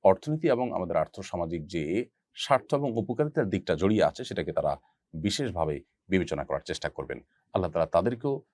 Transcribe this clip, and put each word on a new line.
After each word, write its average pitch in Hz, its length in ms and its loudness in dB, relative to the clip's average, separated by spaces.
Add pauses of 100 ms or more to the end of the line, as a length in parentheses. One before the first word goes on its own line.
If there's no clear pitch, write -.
অর্থনীতি 151 460 4
এবং 123 240 4
আমাদের 87 240 -2
আর্থসামাজিক 85 680 -2
যে 87 160 -4 (540)
স্বার্থ - 360 0
এবং 143 220 0
উপকারিতার 123 580 0
দিকটা 90 220 0
জড়িয়ে 95 340 4
আছে - 140 -6
সেটাকে 85 280 -4
তারা 76 200 0 (420)
বিশেষভাবে 82 640 -2 (340)
বিবেচনা 82 340 0
করার 69 200 -4
চেষ্টা 82 260 -6
করবেন। 67 300 -8 (340)
আল্লাহ 92 180 0
তাআলা 82 240 0
তাদেরকেও 120 380 2 (200)